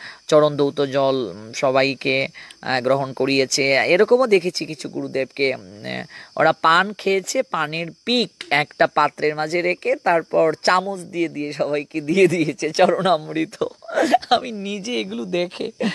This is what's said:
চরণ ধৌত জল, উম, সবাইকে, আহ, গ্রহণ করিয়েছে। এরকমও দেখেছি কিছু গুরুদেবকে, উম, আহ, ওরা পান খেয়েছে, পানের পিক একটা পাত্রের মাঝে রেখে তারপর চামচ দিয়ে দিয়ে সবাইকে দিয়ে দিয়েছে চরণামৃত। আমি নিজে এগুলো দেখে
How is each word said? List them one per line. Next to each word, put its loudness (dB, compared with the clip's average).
চরণ 6
ধৌত 0
জল, 2
উম, -6
সবাইকে, 0
আহ, -2
গ্রহণ 0
করিয়েছে। 0
এরকমও 4
দেখেছি 0
কিছু -12
গুরুদেবকে, -4
উম, -12
আহ, -12
ওরা 4
পান 2
খেয়েছে, -2
পানের -6
পিক -2
একটা 0
পাত্রের 0
মাঝে -2
রেখে -2
তারপর 0
চামচ 0
দিয়ে -4
দিয়ে -8
সবাইকে -4
দিয়ে 4
দিয়েছে -2
চরণামৃত। 0
আমি 0
নিজে -6
এগুলো -8
দেখে -4